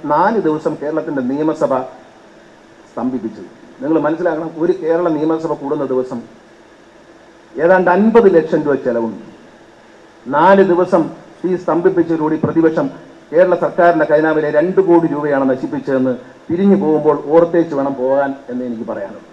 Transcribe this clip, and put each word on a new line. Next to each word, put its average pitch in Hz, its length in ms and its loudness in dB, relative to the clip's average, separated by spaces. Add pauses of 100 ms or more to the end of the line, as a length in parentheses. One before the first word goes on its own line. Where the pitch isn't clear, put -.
(120)
നാല് 190 340 2
ദിവസം 156 260 -2 (100)
കേരളത്തിൻ്റെ 151 480 -4
നിയമസഭ 147 420 -2 (1160)
സ്തംഭിപ്പിച്ചത്. 110 580 -8 (320)
നിങ്ങൾ 151 260 0
മനസ്സിലാക്കണം, 165 440 -2 (120)
ഒരു 175 100 0 (100)
കേരള 165 240 0 (100)
നിയമസഭ 160 360 -2 (100)
കൂടുന്ന 143 300 -4
ദിവസം 127 280 -4 (1400)
ഏതാണ്ട് 180 300 2
അൻപത് 214 320 4 (100)
ലക്ഷം - 280 2
രൂപ 147 100 0 (120)
ചെലവുണ്ട്. 117 360 -4 (1120)
നാല് 185 360 6
ദിവസം 175 320 2 (460)
ഈ - 20 -2 (120)
സ്തംഭിപ്പിച്ചതിലൂടെ 165 840 0
പ്രതിപക്ഷം 156 420 0 (460)
കേരള 180 300 4
സർക്കാരിൻ്റെ 160 480 2
ഖജനാവിലെ 156 480 2
രണ്ട് 185 300 2
കോടി 170 260 4
രൂപയാണ് 143 380 -2
നശിപ്പിച്ചതെന്ന് 131 600 -2 (360)
പിരിഞ്ഞു 190 340 4
പോകുമ്പോൾ 151 340 2 (160)
ഓർത്തേച്ച് 165 460 4
വേണം 139 240 -2
പോകാൻ 135 280 0 (200)
എന്ന് 123 180 -6
എനിക്ക് 113 220 -8
പറയാനുള്ളൂ. 107 420 -10